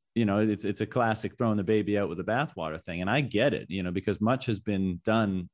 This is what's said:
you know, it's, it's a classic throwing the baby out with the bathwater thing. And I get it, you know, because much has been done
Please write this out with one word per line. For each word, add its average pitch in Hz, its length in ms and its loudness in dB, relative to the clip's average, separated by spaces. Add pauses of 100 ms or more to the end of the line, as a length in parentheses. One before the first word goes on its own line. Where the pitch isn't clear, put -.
(160)
you 117 100 4
know, 101 140 4
it's, 107 260 0
it's 101 160 -2
a 107 40 0
classic 113 520 -2
throwing 110 200 2
the 101 60 0
baby 104 340 2
out 101 120 0
with 82 80 -6
the 92 60 -6
bathwater 87 600 -4
thing. 87 180 -6
And 92 80 -2
I 131 120 2
get 117 320 2
it, - 160 -6
you 95 140 -4
know, 90 80 -2
because 95 280 -2
much 120 260 2
has 107 140 -2
been 95 460 -2
done 101 480 0